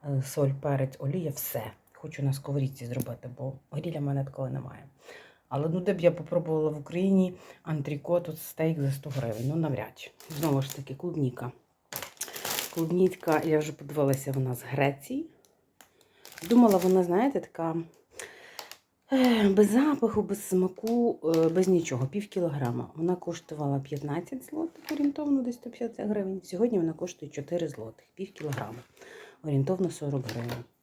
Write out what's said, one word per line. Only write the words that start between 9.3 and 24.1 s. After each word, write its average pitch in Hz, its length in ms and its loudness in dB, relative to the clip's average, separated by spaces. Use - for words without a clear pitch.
Ну, 151 80 -2
навряд 143 400 -2
чи. - 160 -20
Знову 147 320 0
ж 139 140 -6
таки, 139 200 -10
клубніка. 135 560 -4
Клубнічка, 165 720 2
я 156 140 4
вже 151 120 -4
подивилася, 139 600 0
вона 131 240 0
з - 80 -12
Греції. 143 600 -2
Думала, 233 280 10
вона, 185 260 6
знаєте, 196 360 2
така, 165 360 -4
е, 240 380 6
без 202 200 8
запаху, 233 520 4
без 202 220 -4
смаку, 220 800 2
е, 165 260 4
без 180 180 4
нічого, 160 400 2
пів 202 200 -4
кілограма. 135 680 -2
Вона 170 200 0
коштувала 151 640 -4
п'ятнадцять 147 680 -6